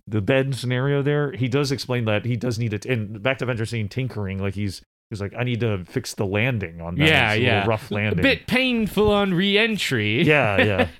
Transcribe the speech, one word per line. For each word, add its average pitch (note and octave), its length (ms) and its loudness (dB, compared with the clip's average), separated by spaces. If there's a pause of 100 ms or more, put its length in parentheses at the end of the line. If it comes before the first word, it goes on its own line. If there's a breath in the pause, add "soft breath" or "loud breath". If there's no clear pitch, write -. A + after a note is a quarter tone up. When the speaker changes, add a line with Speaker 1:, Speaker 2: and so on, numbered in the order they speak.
Speaker 1:
the G#2+ 140 -2
bed C3+ 340 2
scenario B2+ 480 0
there, D3 300 0
he B2+ 160 -2
does C3+ 240 0
explain B2 340 -2
that G#2+ 180 0
he A#2+ 120 0
does A#2 220 -2
need A#2 140 -2
it. G#2 140 -4
And G#2+ 360 -4
back C3 160 0
to B2 80 -4
Venture A2+ 200 -2
scene A2 220 -4
tinkering, G#2 520 -6
like G2 140 -2
he's, G2+ 280 -6 (280)
he's G2 100 -10
like, G2+ 180 -6
"I B2 60 -2
need A#2+ 160 -2
to G#2 240 -2
fix - 300 -8
the G#2+ 120 -4
landing G2 540 -2
on E2+ 160 -8
that. D3 120 4
Speaker 2:
Yeah, B2+ 240 4
Speaker 1:
It's A2 60 2
a - 40 2
little A#2+ 160 4
Speaker 2:
yeah. G2+ 80 0
Speaker 1:
rough A2 240 0
landing." G#2 280 0
Speaker 2:
A - 40 0
bit C4+ 240 2
painful A3+ 680 2
on G3+ 220 2
re-entry. F3+ 880 2
Speaker 1:
Yeah, C#3 380 4
yeah. G2+ 260 2 (120)